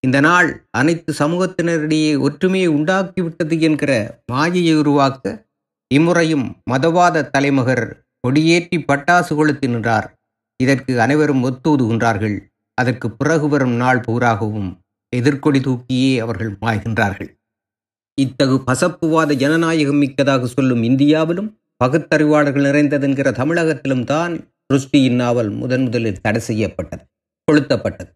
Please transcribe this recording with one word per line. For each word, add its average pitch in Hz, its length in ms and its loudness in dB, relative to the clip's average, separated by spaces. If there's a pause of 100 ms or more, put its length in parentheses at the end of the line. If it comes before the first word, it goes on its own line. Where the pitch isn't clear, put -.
இந்த 131 180 2
நாள் 170 300 4 (220)
அனைத்து 160 420 -2
சமூகத்தினரிடையே 160 1040 -2
ஒற்றுமையை 180 520 0
உண்டாக்கிவிட்டது 165 880 -2
என்கிற 151 320 0 (340)
மாயையை 165 500 0
உருவாக்க, 143 640 0 (520)
இம்முறையும் 160 560 2 (200)
மதவாத 160 600 2
தலைமகர் 131 600 0 (360)
கொடியேற்றி 165 580 2
பட்டாசு 165 520 0
கொளுத்தி 147 340 0
நின்றார். 113 380 -2 (540)
இதற்கு 127 380 0
அனைவரும் 135 460 2
ஒத்துதுகின்றார்கள். 113 920 0 (400)
அதற்கு 120 320 -2
பிறகு 151 360 0
வரும் 135 280 0
நாள் 123 240 2
பூராகவும் 113 680 -2 (440)
எதிர்கொடி 135 480 0
தூக்கியே 131 560 -2
அவர்கள் 113 380 -6
மாய்கின்றார்கள். 107 760 -2 (880)
இத்தகு 135 420 0
பசப்புவாத 160 720 0
ஜனநாயகம் 151 640 0
மிக்கதாக 135 480 0
சொல்லும் 123 360 0
இந்தியாவிலும், 156 680 2 (300)
பகுத்தறிவாளர்கள் 147 840 2
நிறைந்ததென்கிற 139 680 0
தமிழகத்திலும் 139 720 -2
தான் 165 300 -2 (340)
ருஷ்டியின் 131 500 2
நாவல் 120 340 0
முதன் 123 320 -2
முதலில் 113 380 -4
தடை 113 180 0
செய்யப்பட்டது, 107 640 -6 (440)
கொளுத்தப்பட்டது. 139 680 0